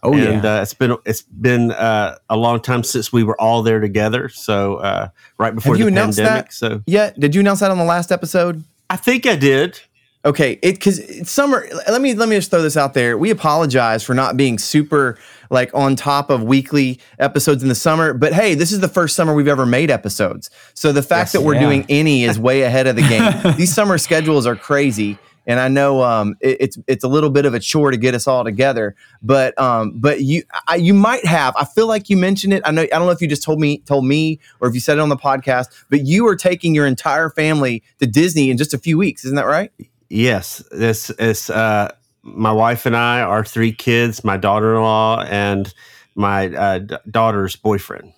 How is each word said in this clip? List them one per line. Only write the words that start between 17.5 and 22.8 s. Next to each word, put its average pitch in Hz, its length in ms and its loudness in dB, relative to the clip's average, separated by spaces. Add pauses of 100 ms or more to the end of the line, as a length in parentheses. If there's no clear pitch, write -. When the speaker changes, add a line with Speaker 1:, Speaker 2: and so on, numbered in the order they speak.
Speaker 3:
in 135 40 0
the 123 80 2
summer, 156 380 0
but 143 200 0
hey, 196 200 2
this 165 180 0
is 202 100 -2
the 185 60 0
first 170 280 0
summer 160 180 2
we've 147 140 2
ever 135 180 2
made 131 240 2
episodes. 107 600 -4 (240)
So 151 180 0
the 143 80 2
fact 170 280 0
Speaker 1:
Yes, - 20 -8
Speaker 3:
that - 100 0
we're 147 140 2
Speaker 1:
yeah. 123 60 2
Speaker 3:
doing 139 280 2
any 147 340 2
is 110 140 0
way 127 240 2
ahead 131 240 2